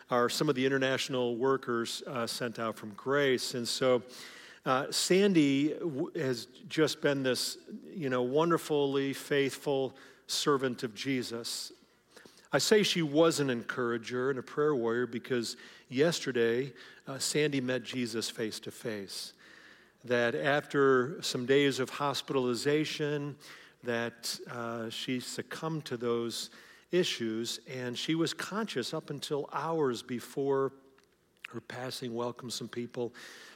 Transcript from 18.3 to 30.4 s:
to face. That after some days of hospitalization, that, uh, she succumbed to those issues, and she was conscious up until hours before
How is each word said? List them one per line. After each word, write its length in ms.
to 120
face. 600
That 320
after 840
some 240
days 340
of 120
hospitalization, 1500
that, 540
uh, 400
she 320
succumbed 640
to 100
those 540
issues, 800
and 280
she 180
was 180
conscious 600
up 160
until 440
hours 500
before 720